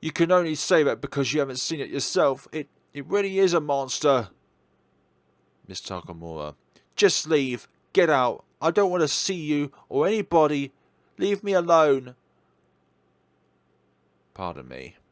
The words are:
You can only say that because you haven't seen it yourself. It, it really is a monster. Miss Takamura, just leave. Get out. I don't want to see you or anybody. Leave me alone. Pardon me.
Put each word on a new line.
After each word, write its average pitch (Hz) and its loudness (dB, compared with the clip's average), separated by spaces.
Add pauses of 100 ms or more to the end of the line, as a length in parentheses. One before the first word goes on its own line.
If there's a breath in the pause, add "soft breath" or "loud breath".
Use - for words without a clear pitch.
You 156 -8
can 170 2
only 175 2
say 160 2
that 120 0
because 135 -4
you 151 0
haven't 135 -4
seen 160 -6
it 131 -8
yourself. 139 0
It, 156 -8 (240)
it 143 -12
really 196 -2
is 190 4
a 170 4
monster. 135 0 (1400)
Miss 92 -14
Takamura, 82 -10 (400 soft breath)
just - 2
leave. 135 -2 (240)
Get 175 4
out. 127 0 (160)
I 160 0
don't 190 2
want 180 0
to 151 2
see - -4
you 147 -4 (160 soft breath)
or 147 0
anybody. 156 2 (460)
Leave 196 -2
me 202 -4
alone. 156 4 (2250)
Pardon 85 -10
me. 64 -16 (160)